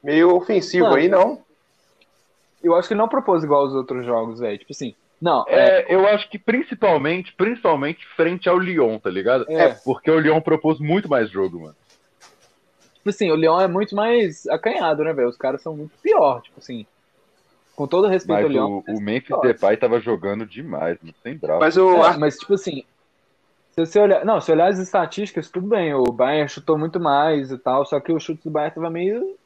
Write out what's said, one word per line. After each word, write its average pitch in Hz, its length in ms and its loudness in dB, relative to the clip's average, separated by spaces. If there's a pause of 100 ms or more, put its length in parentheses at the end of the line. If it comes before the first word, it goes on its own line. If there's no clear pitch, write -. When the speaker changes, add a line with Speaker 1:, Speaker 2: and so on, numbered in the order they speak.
Speaker 1:
meio 160 320 4
ofensivo 180 520 0
Speaker 2:
Mano, 185 100 4
Speaker 1:
aí, 160 120 2
não? 196 340 2 (1200)
Speaker 2:
eu 170 120 2
acho 175 140 0
que 220 60 -2
ele 202 60 -2
não 226 80 2
propôs 202 360 0
igual 147 180 2
aos 135 120 -2
outros 127 320 -6
jogos, 113 340 -4
velho. 107 180 -6
Tipo - 140 -20
assim, 127 220 -12 (260)
não, 160 280 0
Speaker 3:
É, - 320 4
Speaker 2:
é - 140 -2
Speaker 3:
eu 190 140 4
acho 208 220 0
que 208 80 -14
principalmente, 185 960 -2
principalmente 170 720 -2 (100)
frente 175 320 0
ao 180 100 4
Lyon, 156 400 0
tá 101 120 -4
ligado? 113 400 0
Speaker 2:
É. 160 200 2 (140)
Speaker 3:
Porque 135 260 -2
o 160 100 4
Lyon 156 200 2
propôs 156 380 0
muito 156 300 -2
mais 123 220 0
jogo, 90 300 -4
mano. 78 160 -20 (1160)
Speaker 2:
Tipo - 160 -6
assim, 196 200 -2
o 156 60 2
Lyon 160 240 2
é 190 80 4
muito 196 280 -4
mais 220 500 0
acanhado, 160 580 -2
né, 160 80 -2
velho? 131 160 0
Os 123 80 -8
caras 135 240 -4
são 160 160 -12
muito 151 160 -14 (100)
pior, 156 380 2
tipo - 180 -20
assim. 117 280 -16 (880)
Com 143 120 -6
todo 180 200 2
respeito 190 300 0
Speaker 3:
Mas 208 80 2
Speaker 2:
ao 151 60 0
Lyon, 135 200 0
Speaker 3:
o, 101 80 -8
o 95 80 -12
Speaker 2:
eles 107 100 -8
são 104 80 -8
Speaker 3:
Memphis 113 240 -4
Speaker 2:
pior. - 120 -2
Speaker 3:
Depay 113 380 2
tava 120 200 0
jogando 107 480 -4
demais, 87 560 -8
mano, 82 200 -20
sem 131 140 -12
braço. 82 220 -2
Speaker 1:
Mas 165 180 2
o 185 200 6
Speaker 2:
É, 170 60 6
Speaker 1:
Ar- 165 160 4
Speaker 2:
mas, 147 180 0
tipo - 180 -4
assim, 170 300 -8 (880)
se 165 140 -2
você 165 120 0
olhar... 202 280 4
Não, 208 160 0
se 170 100 -2
olhar 165 160 4
as 196 100 0
estatísticas, 185 720 -4
tudo 180 160 -8
bem, 185 280 0
o 131 180 2
Bayern 139 380 0
chutou 156 280 -2
muito 160 220 -4
mais 147 500 0
e 131 80 -8
tal, 131 280 0
só 147 120 -4
que 151 140 -4
o 160 80 0
chute 156 240 -10
do 160 60 -8
Bayern 151 240 -4
tava 165 160 -8
meio 185 300 -4 (260)